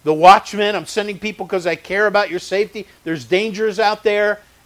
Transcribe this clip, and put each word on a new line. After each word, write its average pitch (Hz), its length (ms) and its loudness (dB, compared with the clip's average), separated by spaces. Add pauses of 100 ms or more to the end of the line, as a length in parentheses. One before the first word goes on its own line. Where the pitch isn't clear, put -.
The 151 100 2
watchman, 202 640 4
"I'm 160 100 -8
sending 208 320 -6
people 208 280 -8
'cause 175 200 -4
I 165 80 0
care 196 320 -4
about 202 240 0
your 175 80 -6
safety. 202 480 -4 (160)
There's 160 220 -6
dangers 208 560 -2
out 214 240 0
there, 208 360 0 (240)